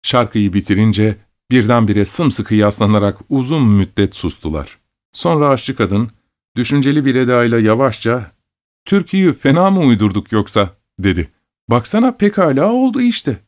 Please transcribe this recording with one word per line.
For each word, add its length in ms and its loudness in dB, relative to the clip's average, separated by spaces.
Şarkıyı 500 -2
bitirince 640 0
birdenbire 540 2
sımsıkı 500 -2
yaslanarak 640 0
uzun 380 0
müddet 500 0
sustular. 640 -8
Sonra 360 -2
aşçı 280 -2
kadın, 340 -2
düşünceli 480 0
bir 100 0
edayla 460 2
yavaşça, 720 -2
"Türküyü 500 0
fena 360 2
mı 100 2
uydurduk 520 2
yoksa?" 380 0
dedi. 320 -2
"Baksana 460 0
pekala 560 0
oldu 280 0
işte." 480 -2